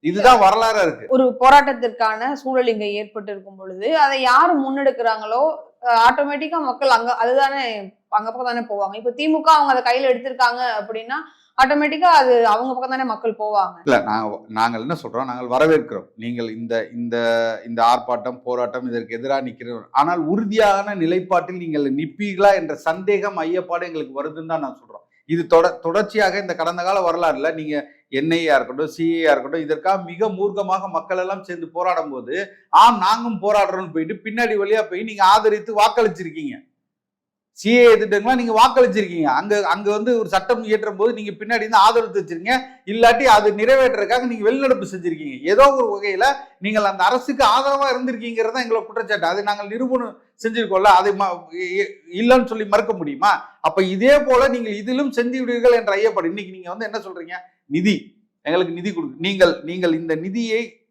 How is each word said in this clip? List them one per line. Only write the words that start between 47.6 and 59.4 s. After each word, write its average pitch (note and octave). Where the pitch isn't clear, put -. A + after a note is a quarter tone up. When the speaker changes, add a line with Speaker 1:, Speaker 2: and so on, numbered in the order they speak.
Speaker 1:
இருந்திருக்கீங்கிறது A#3
தான் A#3+
எங்களோட A3
குற்றச்சாட்டு. G#3
அதை F#3+
நாங்கள் G#3
நிரூபணம் A#3+
செஞ்சிருக்கோம்ல, G#3+
அதை G3+
ம-, F#3+
இ-, F3+
இ-, F3+
இல்லைன்னு A#3+
சொல்லி A3
மறுக்க G#3+
முடியுமா? E3
அப்ப D#3+
இதே G#3
போல B3+
நீங்கள் A#3
இதிலும் B3+
செஞ்சு A#3+
விடுவீர்கள் A#3+
என்ற G#3
ஐயப்பாடு. G3+
இன்னைக்கு F#3
நீங்க F3+
வந்து A3
என்ன G#3+
சொல்றீங்க? F3
நிதி, F3+
எங்களுக்கு E3+
நிதி F3+
கொடுங்க. D#3
நீங்கள், F3+